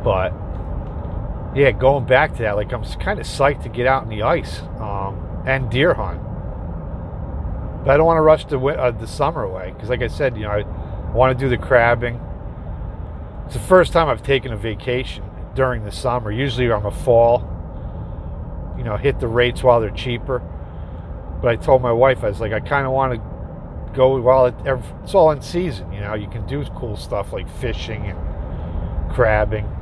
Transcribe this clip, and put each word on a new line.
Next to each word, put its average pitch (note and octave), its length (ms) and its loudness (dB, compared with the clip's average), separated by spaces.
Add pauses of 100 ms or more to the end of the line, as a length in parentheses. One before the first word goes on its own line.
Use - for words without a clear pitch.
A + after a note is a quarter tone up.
But, F#2 300 2 (1200)
yeah, C3+ 160 6
going C3 320 4
back C3 320 4
to A#2+ 80 -4
that, G#2 140 0
like, G#2 160 -2
I'm A2+ 100 -4
s-, - 140 -8
kinda G3 260 -4
psyched C#3+ 400 0
to A#2+ 60 -8
get A#2+ 180 0
out C3+ 160 2
in A2+ 60 -6
the G#2+ 140 -4
ice, - 380 0 (200)
um, G2 340 -4 (300)
and C3 240 0
deer C3+ 240 4
hunt. G2 260 -4 (1700)
But C3+ 80 6
I - 20 8
don't D#3 100 6
wanna E3 160 6
rush D#3 260 8
the D3 100 -2
wi-, C3+ 180 0
uh, B2+ 160 2
the A2+ 160 -6
summer C#3 360 -2
away, F#2 360 -6
'cause A2 100 -10
like B2 120 0
I A#2+ 60 0
said, B2+ 280 0
you G#2+ 80 -6
know, G#2 80 -2
I G#2 140 0 (480)
wanna B2+ 220 6
do C3 120 0
the B2 100 2
crabbing. A#2+ 640 4 (1300)
It's - 80 -12
the B2+ 80 -4
first F#3 320 6
time E3 160 4
I've A#2 140 0
taken C3 280 0
a A2 60 -4
vacation A2+ 680 -4 (320)
during B2 300 0
the G2 60 -8
summer. A#2+ 400 -2
Usually B2 400 0
I'm G#2 140 2
a G2+ 60 0
fall, A#2 520 6 (1300)
you - 60 -6
know, G#2+ 140 -2
hit C3+ 240 0
the B2+ 80 -2
rates A#2+ 340 2
while A#2+ 160 8
they're G#2+ 100 0
cheaper. B2 520 -4 (1000)
But B2 100 4
I A#2 40 4
told C3 260 4
my B2 120 2
wife, B2 320 4
I - 20 2
was G2+ 140 -2
like, G#2+ 100 -2
"I A2 80 0
kinda C3+ 320 0
wanna C3 280 0 (720)
go C3 300 4
while B2+ 240 8
it, B2 80 2 (140)
ev-, B2+ 340 -4
it's - 140 -4
all D#3+ 160 8
in C#3+ 100 -2
season," C3 500 -4
you G2+ 80 -8
know? G2+ 140 -4
You G#2 140 -6
can G#2+ 180 -8
do C#3+ 180 -4 (120)
cool A2 200 -6
stuff - 380 -4
like F#2 160 -6
fishing A2 560 -6
and G2+ 140 -6 (920)
crabbing. G#2+ 540 2 (160)